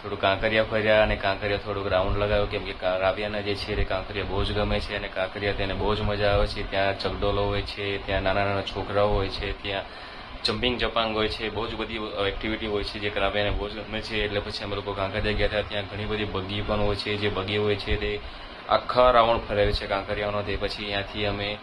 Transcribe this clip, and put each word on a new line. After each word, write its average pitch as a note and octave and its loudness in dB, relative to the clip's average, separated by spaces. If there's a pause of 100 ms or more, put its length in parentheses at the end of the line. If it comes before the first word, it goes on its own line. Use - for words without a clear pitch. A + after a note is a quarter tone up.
થોડું G2+ -6
કાંકરિયા A2 4
ફર્યા G#2+ 6
અને G#2 4
કાંકરિયા G2+ 0
થોડુંક G2 -4
રાઉન્ડ G2 2
લગાવ્યો, G#2 2
કેમ G#2 -4
કે F#2+ -6
કા-, F#2 0
રાવ્યાના G#2 0
જે G2+ -2
છે G#2 -4
તે G2+ 2
કાંકરિયા F#2+ -2
બહુ F#2+ 0
જ G2+ 0
ગમે G#2 0
છે G#2 -6
અને G2+ -4
કાંકરિયા G2 -2
તેને F#2+ -2
બહુ G2 0
જ G#2+ -2
મજા G#2 2
આવે G2+ 4
છે. - -4
ત્યાં G2 2
ચકડોલો G2+ 0
હોય G2+ 2
છે, G2+ -4
ત્યાં F#2+ 0
નાના G2 2
નાના G2 0
છોકરાઓ G2+ 0
હોય G2+ 2
છે, G2+ -6
ત્યાં G2 -4 (640)
જમ્પિંગ A#2 0
જપાંગ A2 0
હોય G#2+ 4
છે, A2 -2
બહુ G#2+ -4
જ A2+ -6
બધી A2 -4 (320)
એક્ટિવિટી A2 -2
હોય G#2 0
છે G#2 -6
જે G#2 -2
રાવ્યાને G2+ 2
બહુ G2 -2
જ G#2 -10
ગમે G#2+ -6
છે. G#2+ -2
એટલે G#2 0
પછી G#2 -6
અમે G2+ -4
લોકો G2+ -4
કાંકરિયા G2+ 0
ગયા G2+ 2
હતા. G#2 0
ત્યાં G2+ -4
ઘણી G2+ -6
બધી G#2+ -2
બગી G2 -4
પણ G#2+ 0
હોય G2+ 2
છે, G#2 -2
જે G#2 0
બગી G2 -2
હોય G#2 2
છે G#2 0
તે G#2 -2 (500)
આખા B2 6
રાઉન્ડ A#2 6
ફરાવ્યો G#2 2
છે G#2 -2
કાંકરિયાનો. G#2 0
તે G2 -2
પછી G#2 -4
ત્યાંથી G2+ -2
અમે G2+ -2